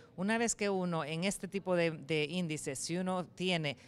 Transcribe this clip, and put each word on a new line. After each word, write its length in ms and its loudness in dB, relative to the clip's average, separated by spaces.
Una 220 0
vez 180 2
que 140 0
uno, 340 0
en 220 -2
este 240 -2
tipo 260 0
de, 160 4
de 380 0
índices, 500 -2
si 160 -2
uno 300 0
tiene 500 0